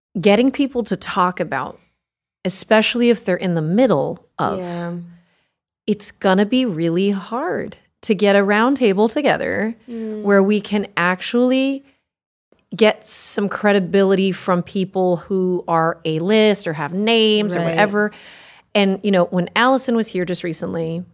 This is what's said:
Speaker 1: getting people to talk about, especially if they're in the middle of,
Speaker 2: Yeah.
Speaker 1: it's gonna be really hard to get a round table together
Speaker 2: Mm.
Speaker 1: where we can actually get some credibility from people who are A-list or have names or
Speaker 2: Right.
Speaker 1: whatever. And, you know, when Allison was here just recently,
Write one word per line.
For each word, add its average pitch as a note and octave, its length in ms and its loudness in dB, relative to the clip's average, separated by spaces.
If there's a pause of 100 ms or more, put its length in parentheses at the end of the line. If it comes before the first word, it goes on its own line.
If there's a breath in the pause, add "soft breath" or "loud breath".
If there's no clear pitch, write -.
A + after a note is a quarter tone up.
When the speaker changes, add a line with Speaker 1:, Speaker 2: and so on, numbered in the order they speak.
(180)
Speaker 1:
getting G#3 320 4
people C4 320 -2
to F#3+ 140 -4
talk F#3 440 -2
about, C3+ 380 -6 (640)
especially A3 680 2
if A3+ 120 0
they're F3+ 140 0
in F#3 180 -4
the E3 60 0
middle E3+ 640 0 (120)
of, C#3+ 220 -2
Speaker 2:
Yeah. F3 320 -8 (920 soft breath)
Speaker 1:
it's - 240 -4
gonna G3 360 2
be B3+ 180 0
really E3+ 460 0
hard G3+ 640 -6 (260)
to A3 120 0
get G3 220 4
a G3+ 80 4
round A3+ 320 2
table G#3+ 320 2
together A#3 640 -2 (160)
Speaker 2:
Mm. A3 320 -10
Speaker 1:
where G3+ 200 4
we G#3 180 2
can G3+ 260 -2 (100)
actually B3+ 880 0 (880 soft breath)
get G#3+ 300 2
some - 440 -2
credibility G3 840 2
from F3 300 -2
people F#3 560 -2
who F#3 500 -2
are E3 360 0
A-list G3 640 0
or E3 80 -4
have D3 180 -6
names G#3+ 600 0
or F3 60 -2
Speaker 2:
Right. E3 100 -2
Speaker 1:
whatever. G#3 400 0 (640 loud breath)
And, G3 280 2
you G#3 80 0
know, F3+ 160 4
when F3 300 -2
Allison B3+ 400 2
was A3 120 -2
here F3+ 160 -4
just F3 180 -4
recently, E3 600 -6 (120)